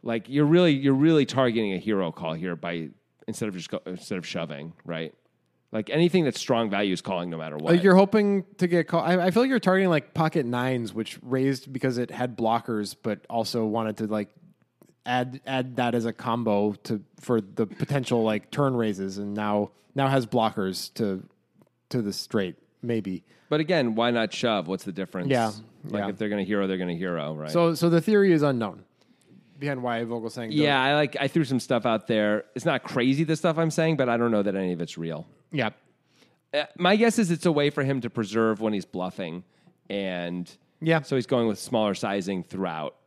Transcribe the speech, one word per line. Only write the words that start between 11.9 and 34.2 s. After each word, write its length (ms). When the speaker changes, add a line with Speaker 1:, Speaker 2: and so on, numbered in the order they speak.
Speaker 2:
it 140
had 260
blockers, 640
but 280
also 360
wanted 320
to, 100
like, 220
add, 420
add 300
that 180
as 100
a 80
combo 600
to, 180
for 200
the 240
potential, 580
like, 280
turn 240
raises, 420
and 160
now, 380
now 140
has 180
blockers 680
to, 280
to 120
the 120
straight, 440
maybe. 420
Speaker 1:
But 100
again, 360
why 160
not 220
shove? 340
What's 160
the 80
difference? 380
Speaker 2:
Yeah, 180
Speaker 1:
Like, 180
Speaker 2:
yeah. 60
Speaker 1:
if 100
they're 100
gonna 140
hero, 240
they're 100
gonna 180
hero, 400
right? 160
Speaker 2:
So, 240
so 140
the 120
theory 300
is 120
unknown 400
behind 240
why 180
Vogelsang 500
Speaker 1:
Yeah, 240
Speaker 2:
don't 160
Speaker 1:
I, 40
like, 240
I 80
threw 180
some 140
stuff 260
out 220
there. 380
It's 100
not 180
crazy, 400
the 120
stuff 220
I'm 140
saying, 260
but 120
I 80
don't 140